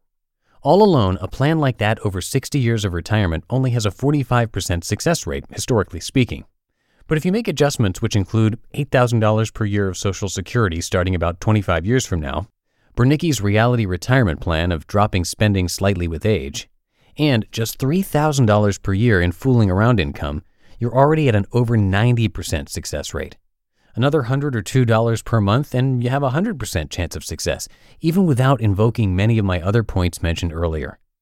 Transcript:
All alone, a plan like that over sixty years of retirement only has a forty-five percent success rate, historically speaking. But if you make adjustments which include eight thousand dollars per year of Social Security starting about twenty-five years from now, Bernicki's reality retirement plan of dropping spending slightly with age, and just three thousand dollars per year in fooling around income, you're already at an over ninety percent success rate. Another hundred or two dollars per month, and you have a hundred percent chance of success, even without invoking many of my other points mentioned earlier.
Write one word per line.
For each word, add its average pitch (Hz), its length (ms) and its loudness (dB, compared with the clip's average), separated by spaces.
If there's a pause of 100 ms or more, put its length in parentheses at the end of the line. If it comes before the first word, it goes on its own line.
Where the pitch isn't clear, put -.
(640)
All 170 160 6
alone, 117 380 4
a 95 80 -6
plan 156 320 0
like 135 200 0
that 110 260 0
over 95 160 -4
sixty - 360 -4
years 117 280 0
of 87 80 -2
retirement 85 560 0
only 131 220 0
has 117 140 0
a 101 60 -2
forty-five 127 580 0
percent 92 360 -4
success - 420 -2
rate, 71 220 -6
historically 104 500 -2
speaking. - 460 -2 (600)
But 156 120 -2
if 151 80 -4
you 180 80 0
make 220 160 -2
adjustments 123 520 0
which 113 140 -2
include 110 420 0 (160)
eight 143 160 -6
thousand 120 300 2
dollars 110 320 0
per 110 140 -4
year 101 240 0
of 90 80 -8
Social 98 320 -4
Security 95 500 -2
starting 90 360 0
about 85 260 -2
twenty-five 92 440 0
years 123 200 0
from 82 160 -4
now, 73 260 -6 (480)
Bernicki's 139 460 2
reality 110 440 2
retirement 92 540 0
plan 85 320 0
of 78 160 -4
dropping 101 380 0
spending 98 420 0
slightly 95 400 -2
with 80 180 -6
age, 76 440 -4 (480)
and 139 340 2
just - 260 -6
three 156 240 0
thousand 147 440 2
dollars 104 320 4
per 98 160 -4
year 104 280 4
in 87 120 2
fooling 120 360 2
around 107 300 4
income, 73 440 -4 (360)
you're 117 160 -4
already 147 320 4
at 110 80 4
an 101 160 2
over 120 240 2
ninety 107 540 2
percent 78 400 -6
success - 440 -8
rate. 76 220 -8 (600)
Another 143 280 2
hundred 135 320 -2
or 104 80 -2
two 131 220 2
dollars 113 360 2
per - 180 0
month, 110 360 0
and 127 280 0
you 120 60 -2
have 139 140 0
a 127 80 0
hundred 180 260 -2
percent 92 320 -4
chance - 260 -6
of 78 80 -10
success, - 440 -6 (340)
even 170 240 2
without 131 340 2
invoking 107 560 2
many 110 220 2
of 101 80 2
my 90 160 0
other 104 220 0
points 90 400 -2
mentioned 85 280 -2
earlier. 80 460 -6 (240)